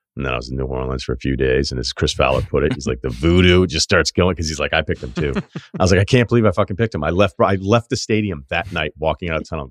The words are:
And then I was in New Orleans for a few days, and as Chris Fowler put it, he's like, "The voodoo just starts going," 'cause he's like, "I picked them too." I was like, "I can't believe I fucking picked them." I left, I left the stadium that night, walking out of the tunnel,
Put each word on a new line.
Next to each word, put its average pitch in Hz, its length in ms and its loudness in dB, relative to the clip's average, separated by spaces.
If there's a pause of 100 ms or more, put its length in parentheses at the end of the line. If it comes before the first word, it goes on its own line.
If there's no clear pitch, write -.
(160)
And 67 100 -6
then 64 60 -4
I 62 40 -4
was 62 140 -8
in 65 60 -8
New 65 80 -2
Orleans 65 400 -6
for 64 80 -4
a 62 60 -4
few 67 180 -2
days, 65 340 0
and 64 80 -6
as 64 140 -6
Chris - 200 -2
Fowler 65 300 0
put 71 220 -2
it, 76 100 0
he's - 140 -8
like, 62 140 -4
"The 65 80 -4
voodoo 90 580 4
just 78 160 -2
starts 85 260 2
going," 90 240 2
'cause 78 140 -4
he's 78 120 -8
like, 73 120 -4
"I 80 100 2
picked 85 200 -4
them 64 100 -10
too." 73 200 -2 (460)
I - 40 0
was 92 100 4
like, 95 80 6
"I 98 40 4
can't 120 240 4
believe 117 180 4
I 101 40 4
fucking 98 260 -2
picked 113 160 -2
them." 76 120 -4
I 80 60 0
left, 92 300 2
I 98 160 4
left 98 340 2
the 123 60 -2
stadium 104 520 -2
that 85 240 -4
night, 80 240 -4
walking 78 340 -2
out 80 60 -2
of 78 80 -4
the - 40 -20
tunnel, 73 220 -8